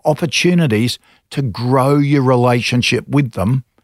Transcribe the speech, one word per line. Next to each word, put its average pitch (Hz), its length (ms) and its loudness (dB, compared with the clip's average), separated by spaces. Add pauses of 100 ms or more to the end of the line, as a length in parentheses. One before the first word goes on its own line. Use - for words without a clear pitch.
opportunities 147 920 0 (320)
to 147 100 -6
grow 127 560 0
your 143 240 2
relationship 123 880 0
with 135 240 0
them 117 320 -2 (200)